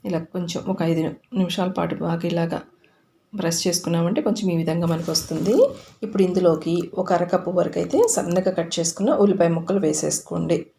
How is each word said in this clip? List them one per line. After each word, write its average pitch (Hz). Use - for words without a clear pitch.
ఇలా 170
కొంచెం 170
ఒక 190
ఐదు 165
నిమిషాల 180
పాటు 170
బాగా 170
ఇలాగ 170
ప్రెస్ 165
చేసుకున్నామంటే 170
కొంచెం 202
ఈ 165
విధంగా 165
మనకు 165
వస్తుంది. 165
ఇప్పుడు 196
ఇందులోకి 175
ఒక 185
అరకప్పు 175
వరకు 170
అయితే 175
సన్నగా 180
కట్ 165
చేసుకున్న 190
ఉల్లిపాయ 180
ముక్కలు 190
వేసేసుకోండి. 165